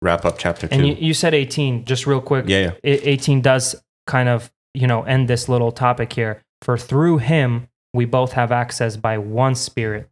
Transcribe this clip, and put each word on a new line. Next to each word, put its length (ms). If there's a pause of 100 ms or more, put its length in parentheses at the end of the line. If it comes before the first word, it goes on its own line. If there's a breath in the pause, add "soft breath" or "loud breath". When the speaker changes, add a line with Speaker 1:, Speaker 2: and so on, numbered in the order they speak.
Speaker 1:
wrap 240
up 140
chapter 320
Speaker 2:
And 100
Speaker 1:
two. 60
Speaker 2:
you, 120
you 140
said 200
eighteen, 520
just 220
real 140
quick. 260
Speaker 1:
Yeah, 140
yeah. 80 (220)
Speaker 2:
I-, 120
eighteen 380
does 340 (320)
kind 220
of, 220 (220)
you 140
know, 160
end 240
this 200
little 240
topic 420
here. 280 (200)
"For 160
through 420
him, 480 (260)
we 120
both 280
have 180
access 460
by 220
one 340
Spirit 580